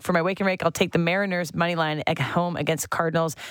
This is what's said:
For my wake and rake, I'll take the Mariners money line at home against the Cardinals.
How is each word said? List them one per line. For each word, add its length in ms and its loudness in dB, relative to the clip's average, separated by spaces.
For 120 -2
my 80 4
wake 180 0
and 60 0
rake, 180 0
I'll 80 4
take 200 0
the 80 4
Mariners 560 0
money 180 0
line 320 0
at 140 0
home 380 0
against 260 0
the 60 -10
Cardinals. 460 0